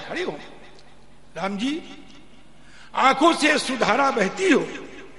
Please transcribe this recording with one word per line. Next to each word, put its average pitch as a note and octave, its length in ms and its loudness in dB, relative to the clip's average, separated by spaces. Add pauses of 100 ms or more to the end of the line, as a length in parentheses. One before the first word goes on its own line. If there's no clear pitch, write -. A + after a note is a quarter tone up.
खड़े F3+ 160 -4
हो। G#3 160 -4 (960)
राम G3 200 -2
जी, C#4 260 -2 (1120)
आंखों C4+ 380 6
से D4 260 4
सुधारा A#3+ 520 2
बहती B3+ 400 2
हो, G3 160 6 (520)